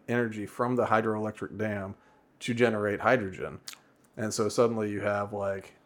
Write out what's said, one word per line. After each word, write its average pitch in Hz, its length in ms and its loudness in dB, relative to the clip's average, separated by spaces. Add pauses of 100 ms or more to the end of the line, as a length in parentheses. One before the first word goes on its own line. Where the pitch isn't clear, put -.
energy 113 380 0
from 123 300 -2
the 113 100 2
hydroelectric 107 720 0
dam 104 360 -4 (460)
to 123 140 -2
generate 104 460 2
hydrogen. 95 580 0 (580)
And 107 160 -4
so 107 160 0
suddenly 113 420 2
you 101 100 -4
have, 101 320 -2
like, 98 420 -4 (120)